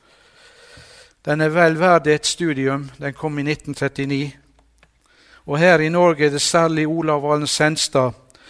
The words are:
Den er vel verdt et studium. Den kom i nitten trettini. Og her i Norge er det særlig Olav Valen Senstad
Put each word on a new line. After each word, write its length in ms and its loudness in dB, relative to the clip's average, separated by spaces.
Den 200 -2
er 80 0
vel 240 4
verdt 320 4
et 160 0
studium. 640 -4
Den 160 -10
kom 240 -8
i 80 -4
nitten 320 -6
trettini. 540 -4
Og 160 -4
her 180 6
i 140 -2
Norge 320 2
er 80 2
det 80 -4
særlig 460 0
Olav 340 -2
Valen 260 -2
Senstad 720 -2